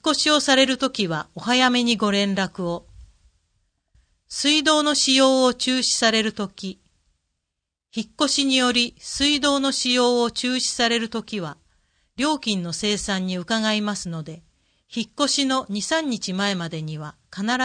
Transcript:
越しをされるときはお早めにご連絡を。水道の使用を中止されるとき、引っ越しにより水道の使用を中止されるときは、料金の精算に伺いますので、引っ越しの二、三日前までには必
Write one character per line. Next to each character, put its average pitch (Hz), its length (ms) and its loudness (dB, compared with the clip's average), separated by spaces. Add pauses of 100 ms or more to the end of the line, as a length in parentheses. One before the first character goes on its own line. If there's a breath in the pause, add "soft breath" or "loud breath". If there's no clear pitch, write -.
越 302 80 2
し - 180 2
を 302 80 6
さ 277 160 2
れ 262 100 6
る 262 120 -2
と 262 120 0
き 214 180 -2
は 160 260 -6
お 175 60 -12
早 247 300 2
め 247 140 2
に 233 120 2
ご 208 160 0
連 196 240 0
絡 190 280 -4
を。 170 240 -6 (1400)
水 302 360 0
道 302 200 4
の 294 120 2
使 269 200 2
用 262 280 6
を 247 100 4
中 254 260 -2
止 - 160 -2
さ 226 160 2
れ 220 100 2
る 220 120 -2
と 202 140 -6
き、 196 340 -12 (1120)
引 220 100 -4
っ - 20 -20 (120)
越 294 80 4
し 277 180 0
に 269 100 2
よ 254 160 4
り 240 280 0
水 285 400 -2
道 277 200 2
の 269 120 0
使 254 220 -2
用 247 280 4
を 233 100 0
中 247 240 -2
止 254 60 -2
さ - 280 0
れ 233 100 0
る 226 100 -6
と 226 140 -6
き 214 160 -8
は、 156 180 -8 (580)
料 294 240 0
金 196 240 -2
の 170 100 -8
精 208 240 -2
算 190 280 -4
に 185 120 -4
伺 220 360 -2
い 214 80 0
ま 208 140 -4
す 185 140 -10
の 165 140 -8
で、 160 200 -16 (500)
引 226 120 -4
っ - 20 -20 (120)
越 - 80 2
し 277 180 0
の 262 240 0
二、 202 120 -4
三 320 280 -2
日 202 240 -4
前 202 220 -2
ま 170 140 -6
で 160 120 -8
に 156 160 -8
は 151 180 -12 (180)
必 196 120 -6 (200)